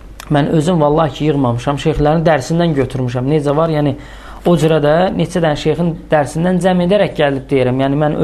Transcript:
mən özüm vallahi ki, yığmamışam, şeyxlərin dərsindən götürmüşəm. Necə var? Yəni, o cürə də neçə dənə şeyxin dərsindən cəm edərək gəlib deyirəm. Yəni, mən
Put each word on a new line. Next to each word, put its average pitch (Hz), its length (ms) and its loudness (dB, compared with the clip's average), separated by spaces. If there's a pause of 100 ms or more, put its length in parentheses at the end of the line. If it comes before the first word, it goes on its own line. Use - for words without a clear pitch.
(300)
mən 147 280 2
özüm 160 240 2
vallahi 147 320 2
ki, 151 160 -2
yığmamışam, 135 500 0
şeyxlərin 151 460 0
dərsindən 165 500 0
götürmüşəm. 127 540 -2
Necə 143 260 2
var? 160 160 0
Yəni, 147 240 0 (500)
o 175 120 4
cürə 156 240 2
də 147 140 2 (180)
neçə 175 300 -2
dənə 147 160 0
şeyxin 156 340 0 (180)
dərsindən 160 520 0
cəm 180 220 2
edərək 190 320 2
gəlib 139 320 0
deyirəm. 131 360 2
Yəni, 139 180 0
mən 151 200 0